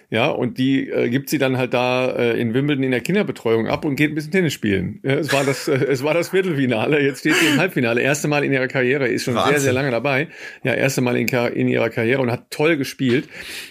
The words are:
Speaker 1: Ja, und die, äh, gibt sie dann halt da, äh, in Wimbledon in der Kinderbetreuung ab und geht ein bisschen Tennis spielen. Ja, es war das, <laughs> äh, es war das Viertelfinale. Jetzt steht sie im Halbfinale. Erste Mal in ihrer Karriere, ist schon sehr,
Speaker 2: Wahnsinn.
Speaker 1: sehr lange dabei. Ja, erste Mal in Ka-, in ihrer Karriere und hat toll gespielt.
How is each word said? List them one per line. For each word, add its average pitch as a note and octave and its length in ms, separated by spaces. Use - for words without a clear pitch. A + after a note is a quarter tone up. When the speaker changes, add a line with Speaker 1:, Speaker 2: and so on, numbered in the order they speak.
Speaker 1:
Ja, A#2 200
und B2 300
die, C3 300
äh, B2 200
gibt C3+ 200
sie D3+ 100
dann C3 200
halt B2+ 160
da, B2+ 400
äh, A#2 260
in A#2 140
Wimbledon C#3 300
in C3 80
der A#2+ 80
Kinderbetreuung A#2+ 680
ab C#3 180
und C#3+ 120
geht D3+ 160
ein - 20
bisschen D3+ 160
Tennis F3+ 220
spielen. F#2+ 500
Ja, C3+ 120
es D3+ 180
war C#3 100
das, C3+ 240
<laughs> - 20
äh, D#3 40
es C3 320
war D3+ 100
das E3+ 140
Viertelfinale. C#3 760
Jetzt C#3 180
steht D#3 140
sie D#3+ 120
im C#3+ 120
Halbfinale. B2 420
Erste C#3+ 280
Mal C#3+ 160
in C3+ 80
ihrer C3 160
Karriere, C3 400
ist A2 160
schon B2+ 100
sehr, G2+ 80
Speaker 2:
Wahnsinn. C#3 200
Speaker 1:
sehr C3+ 100
lange C3+ 180
dabei. C3 380
Ja, B2 120
erste B2 260
Mal B2 160
in A#2+ 100
Ka-, A#2+ 220
in B2+ 180
ihrer A#2+ 240
Karriere B2 320
und A#2+ 80
hat - 220
toll D#3 240
gespielt. C3+ 520